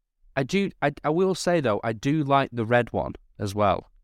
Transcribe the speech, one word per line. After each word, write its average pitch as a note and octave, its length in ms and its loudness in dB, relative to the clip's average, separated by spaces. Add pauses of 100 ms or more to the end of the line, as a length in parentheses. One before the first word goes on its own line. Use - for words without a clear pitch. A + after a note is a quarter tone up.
(360)
I C#3 80 0
do, F#3+ 260 -2 (140)
I, C#3+ 80 2 (120)
I C#3+ 60 0
will F#3 240 2
say, F3 280 0
though, G#2+ 220 2
I A#2 100 -2
do C#3+ 300 0
like C#3 300 2
the A#2 120 -2
red A#2+ 280 2
one F2 200 -4 (260)
as G2+ 160 -4
well. G2+ 340 2 (140)